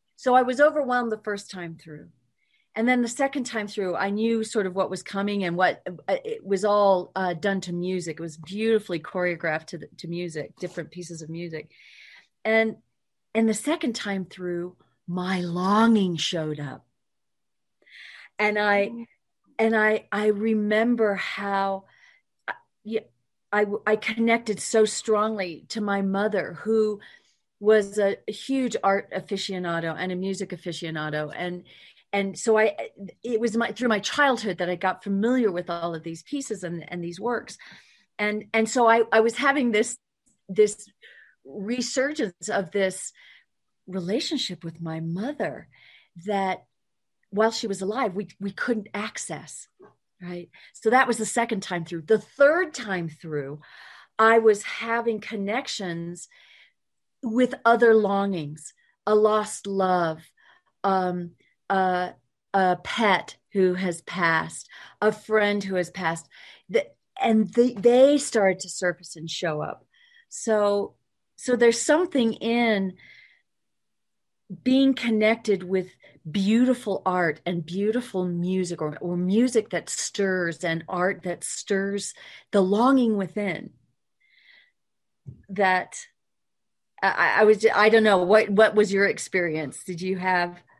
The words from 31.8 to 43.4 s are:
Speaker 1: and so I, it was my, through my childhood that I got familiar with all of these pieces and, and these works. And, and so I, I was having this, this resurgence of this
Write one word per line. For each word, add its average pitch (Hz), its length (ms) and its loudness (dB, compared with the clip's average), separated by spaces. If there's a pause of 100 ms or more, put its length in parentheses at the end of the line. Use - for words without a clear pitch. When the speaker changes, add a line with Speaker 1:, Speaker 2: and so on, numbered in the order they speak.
Speaker 1:
and 196 260 -4
so 220 220 2
I, 214 160 2 (480)
it 233 160 -2
was 220 180 -2
my, 233 140 -2
through 247 180 -2
my 214 80 2
childhood 220 600 0
that 175 100 -2
I 180 60 -2
got 185 280 -4
familiar 214 480 0
with 175 200 -6
all 170 240 -4
of 156 80 -10
these 165 180 -10
pieces 240 420 -8
and, 170 240 -8
and 175 160 -10
these 175 160 -10
works. 233 380 -6 (600)
And, 214 340 -2
and 220 160 2
so 240 180 4
I, 226 240 6
I 220 100 6
was 226 160 2
having 269 340 2
this, 214 260 0 (500)
this 208 400 2 (580)
resurgence 240 1040 -4
of 185 220 -2
this 190 400 -2 (760)